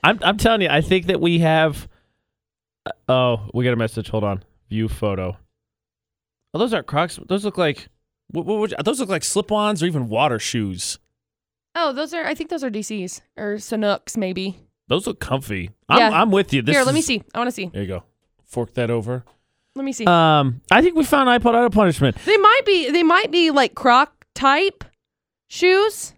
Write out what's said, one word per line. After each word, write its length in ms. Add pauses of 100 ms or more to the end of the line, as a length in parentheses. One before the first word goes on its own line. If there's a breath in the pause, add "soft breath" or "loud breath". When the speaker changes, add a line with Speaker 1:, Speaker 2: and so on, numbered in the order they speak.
Speaker 1:
I'm, 180
I'm 160
telling 240
you, 80
I 120
think 260
that 120
we 200
have, 480 (960)
uh, 60 (200)
oh, 420
we 120
got 80
a 40
message. 320
Hold 140
on. 200 (260)
View 180
photo. 500 (1160)
Oh, 60
those 140
aren't 140
Crocs. 400
Those 160
look 140
like, 320 (400)
what, 160
what 140
would 120
you, 120
those 160
look 100
like 140
slip-ons 600
or 40
even 200
water 320
shoes. 600 (760)
Speaker 2:
Oh, 180
those 200
are, 120
I 80
think 160
those 140
are 60
D 120
Cs 400 (160)
or 180
Sanuks, 600
maybe. 400 (300)
Speaker 1:
Those 180
look 140
comfy. 520 (160)
I'm, 120
Speaker 2:
Yeah. 220
Speaker 1:
I'm 100
with 220
you. 80
This 140
Speaker 2:
Here, 80
let 100
me 60
Speaker 1:
is 60
Speaker 2:
see. 160 (140)
I 20
wanna 140
see. 160
Speaker 1:
There 140
you 60
go. 160 (420)
Fork 300
that 140
over. 340 (520)
Speaker 2:
Let 100
me 80
see. 120
Speaker 1:
Um, 560 (100)
I 100
think 140
we 80
found 260
iPod 240
Auto 160
Punishment. 560
Speaker 2:
They 120
might 280
be, 240
they 140
might 280
be, 200
like, 240
Croc 580
type 500 (640)
shoes. 720